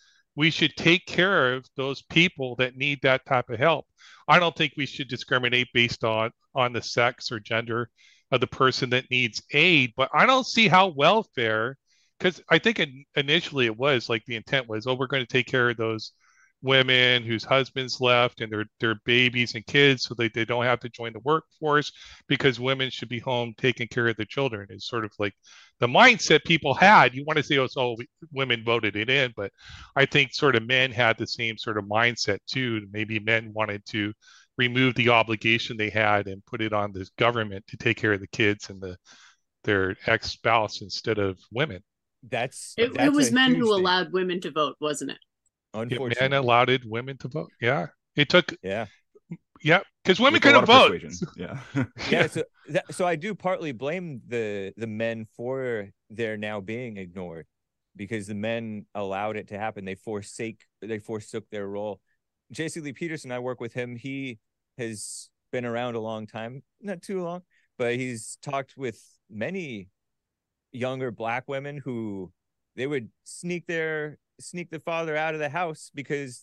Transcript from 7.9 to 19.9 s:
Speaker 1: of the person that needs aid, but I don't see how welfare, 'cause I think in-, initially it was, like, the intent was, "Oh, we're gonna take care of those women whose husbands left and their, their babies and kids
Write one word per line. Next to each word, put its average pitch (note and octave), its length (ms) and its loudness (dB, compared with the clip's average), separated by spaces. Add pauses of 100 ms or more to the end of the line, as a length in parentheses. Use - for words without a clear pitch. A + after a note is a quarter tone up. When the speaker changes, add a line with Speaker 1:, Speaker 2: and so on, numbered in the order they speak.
Speaker 1:
of B2+ 100 2
the A#2+ 60 2
person C3 420 0
that B2+ 220 0
needs B2 400 -2
aid, D3 440 4
but C3 180 0
I D#3+ 120 4
don't C4 220 4
see A3+ 200 4
how F#3 200 6
welfare, C3+ 920 0 (420)
'cause - 300 -2
I E3 100 6
think A#3 200 0
in-, C#3 260 -6 (100)
initially C#3+ 520 2
it A2 100 -2
was, C3 320 2
like, A#2 160 -2
the A#2+ 100 -8
intent A#2+ 320 -2
was, A2 200 -6
"Oh, B2+ 80 0
we're B2+ 120 -4
gonna C3 180 -2
take B2+ 220 0
care B2 220 2
of A#2+ 80 -2
those A2+ 360 -4 (500)
women B2+ 600 4
whose A2+ 200 -2
husbands C3 560 0
left B2 400 4
and A2 140 -8
their, G#2+ 120 -4 (140)
their A2+ 140 0 (100)
babies B2 520 2
and A2 100 -10
kids C#3 380 4